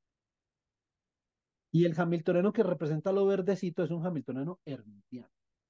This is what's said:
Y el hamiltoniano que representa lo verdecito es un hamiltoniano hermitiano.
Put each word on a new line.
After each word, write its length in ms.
Y 140
el 160
hamiltoniano 540
que 100
representa 480
lo 140
verdecito 580
es 80
un 140
hamiltoniano 580
hermitiano. 680